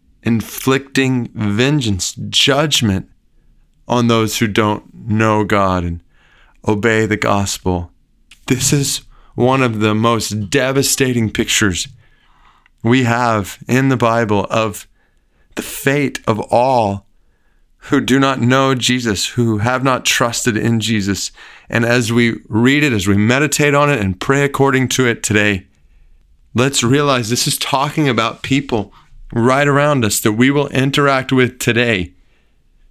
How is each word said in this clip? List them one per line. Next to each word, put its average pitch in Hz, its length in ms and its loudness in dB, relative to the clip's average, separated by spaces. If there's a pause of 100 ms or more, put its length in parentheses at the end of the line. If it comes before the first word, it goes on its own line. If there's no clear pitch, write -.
(220)
inflicting 131 1120 -2
vengeance, 113 760 -2 (180)
judgment 127 800 0 (800)
on 120 220 2
those 113 300 2
who 113 100 2
don't 104 440 -2
know 107 520 0
God 95 400 0
and 85 180 -6 (640)
obey 110 400 2
the 107 100 0
gospel. 98 760 -2 (560)
This - 240 0
is 139 300 -2 (340)
one 127 260 2
of 113 160 -2
the 107 160 2
most 107 560 -2
devastating 131 800 0
pictures 104 560 -2 (960)
we 123 220 2
have 117 540 -2 (100)
in 131 200 2
the 131 80 2
Bible 113 540 0
of 110 380 -4 (640)
the - 80 -8
fate 139 640 -2
of 110 140 -2 (120)
all 113 540 0 (840)
who 139 100 4
do 120 180 0
not 135 220 0
know 135 340 2
Jesus, 117 520 -2
who 117 320 -2
have 123 260 -2
not 131 200 0
trusted 117 520 -2
in 113 240 0
Jesus. 104 500 -2 (380)
And 117 160 0
as 117 280 0
we 117 360 0
read 127 340 2
it, 147 100 2
as 98 140 -2
we 101 100 2
meditate 143 580 2
on 147 160 2
it 135 100 0
and 95 180 -2
pray 139 240 0
according 135 460 0
to 127 180 0
it 117 160 0
today, 104 460 0 (840)
let's 139 300 0
realize 127 480 0
this 120 160 -2
is 147 100 -2
talking 143 520 -2
about 113 340 -2
people 135 500 -2 (400)
right 127 340 2
around 143 380 2
us 101 160 -2
that 107 140 0
we 123 180 4
will 143 160 0
interact 139 640 0
with 127 260 2
today 117 560 0 (760)